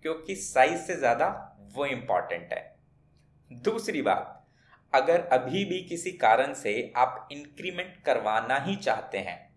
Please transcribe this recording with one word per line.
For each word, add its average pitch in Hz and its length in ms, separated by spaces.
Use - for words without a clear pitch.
क्योंकि 160 340
साइज 156 440
से - 160
ज़्यादा 127 320
वो 139 120
इंपॉर्टेंट 92 640
है। - 240
दूसरी 160 520
बात, - 440
अगर 165 280
अभी 131 320
भी 185 180
किसी 175 300
कारण 131 420
से 113 420
आप - 360
इंक्रीमेंट 175 720
करवाना 113 540
ही 175 180
चाहते - 420
हैं 90 200